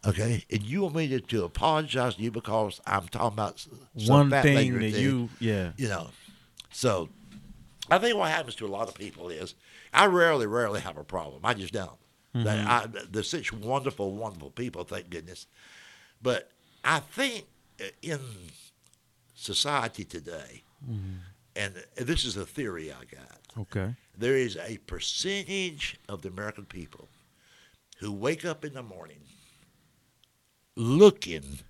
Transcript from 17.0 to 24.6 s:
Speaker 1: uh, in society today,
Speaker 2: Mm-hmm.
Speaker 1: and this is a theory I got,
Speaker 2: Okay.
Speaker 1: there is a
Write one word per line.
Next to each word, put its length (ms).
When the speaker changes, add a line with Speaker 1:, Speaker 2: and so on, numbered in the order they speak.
Speaker 1:
uh, 60
in 180
society 720
today, 600
Speaker 2:
Mm-hmm. 280
Speaker 1:
and 160
this 300
is 120
a 80
theory 460
I 120
got, 220
Speaker 2:
Okay. 340
Speaker 1:
there 180
is 220
a 200